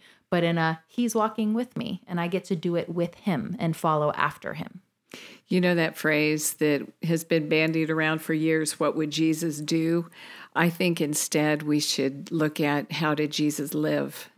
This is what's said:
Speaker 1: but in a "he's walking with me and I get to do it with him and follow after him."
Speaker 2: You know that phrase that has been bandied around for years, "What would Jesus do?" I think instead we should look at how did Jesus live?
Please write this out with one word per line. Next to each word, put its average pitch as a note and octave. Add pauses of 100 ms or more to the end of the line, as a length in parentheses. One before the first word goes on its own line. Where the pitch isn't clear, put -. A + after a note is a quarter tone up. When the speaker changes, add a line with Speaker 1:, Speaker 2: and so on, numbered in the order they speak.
(320)
Speaker 1:
but F3
in E3+
a E3
"he's A#3+
walking A3
with A#3+
me -
and F3
I E3+
get F#3
to F#3+
do E3+
it E3+
with E3+
him -
and E3
follow D3+
after -
him." - (640)
Speaker 2:
You F3+
know F3+
that E3+
phrase D3+
that D3 (160)
has E3
been D#3+
bandied D#3+
around D#3
for E3
years, D#3+
"What C#3+
would D#3
Jesus D#3
do?" E3 (460)
I E3
think E3+
instead D3+
we D3+
should C#3
look D#3
at D3
how D3+
did D3+
Jesus D3+
live? D3+